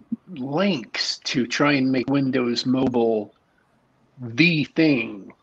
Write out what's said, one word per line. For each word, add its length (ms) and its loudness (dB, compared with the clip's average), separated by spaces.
lengths 880 -2
to 260 -2
try 260 0
and 180 2
make 200 0
Windows 560 0
Mobile 680 0
the 440 2
thing 680 0